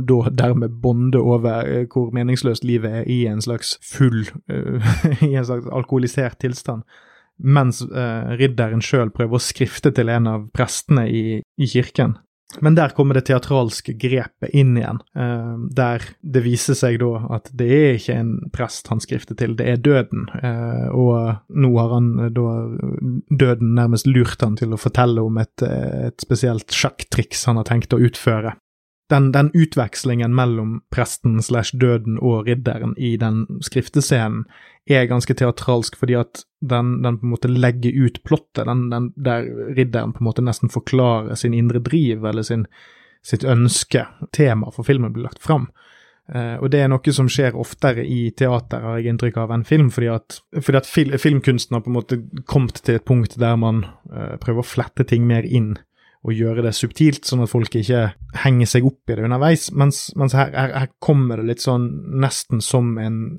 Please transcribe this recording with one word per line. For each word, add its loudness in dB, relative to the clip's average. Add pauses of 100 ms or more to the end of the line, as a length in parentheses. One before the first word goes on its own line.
da 4
dermed 0
bonde 2
over, 2
eh, -2
hvor -2
meningsløst 0
livet 0
er -4
i 0
en -4
slags -6
full, 0 (260)
eh, -4 (160)
<laughs> 2
i 0
en -2
slags -6
alkoholisert -2
tilstand. -6 (540)
Mens, 2
eh, -6
ridderen 0
selv 0
prøver 0
å 0
skrifte 0
til 0
en 2
av -4
prestene 0
i, -2 (360)
i 0
kirken. 0 (420)
Men 6
der 4
kommer 2
det 2
teatralske 0
grepet -4
inn 6
igjen, -6 (180)
eh, -6 (200)
der 0 (180)
det 0
viser 0
seg 2
da -2 (100)
at -8 (100)
det 2
er 4
ikke -4
en -2 (240)
prest -8
han -2
skrifter -8
til, -2
det -2
er 0
døden. 2 (100)
Eh, -4
og 2
nå 4
har 2
han, 4 (160)
eh, -2
da, -2 (880)
døden 2
nærmest 2
lurt 4
han 0
til -4
å -6
fortelle 2
om 0
et, -6
eh, -2
et -10
spesielt 0
sjakktriks -4
han 2
har -4
tenkt 0
å 4
utføre, 0 (540)
den, 6
den 4
utvekslingen 0
mellom 0 (100)
presten 0
slash -2
døden 2
og 0
ridderen -2
i -2
den 0 (180)
skriftescenen -2 (420)
er 4
ganske 0
teatralsk, 0
fordi 0
at -4 (160)
den, -2
den -2
på -4
en 0
måte -2
legger 2 (100)
ut -2
plottet, -2
den, -2
den, -4
der -2 (280)
ridderen -2
på -4
en 2
måte -2
nesten -2
forklarer 0
sin -2
indre 2
driv, 0
eller -2
sin, -2 (580)
sitt -4
ønske. 2 (300)
Tema 2
for -6
filmen 0
blir -8
lagt -18
fram. 0 (640)
Eh, -6
og -2
det 4
er 2
noe 0
som 2
skjer 0
oftere -2
i -2
teater, -2
har -6
jeg -2
inntrykk -2
av, -4
enn -2
film, 6
fordi -2
at, -8 (160)
fordi 2
at -4
fil-, 0
filmkunsten 2
har -4
på -6
en -2
måte -4 (260)
kommet 0
til 2
et -8
punkt 2
der 2
man, 0 (260)
eh, -10
prøver -4
å -12
flette -2
ting 2
mer 2
inn 0 (520)
og -2
gjøre 0
det 0
subtilt, 0
sånn 0
at -6
folk -2
ikke 0 (400)
henger 4
seg 4
opp -4
i -2
det -4
underveis, 2
mens, 2 (120)
mens 2
her, 2
her, -2
her -2 (140)
kommer 2
det -2
litt -4
sånn 0 (340)
nesten -2
som 0
en, -6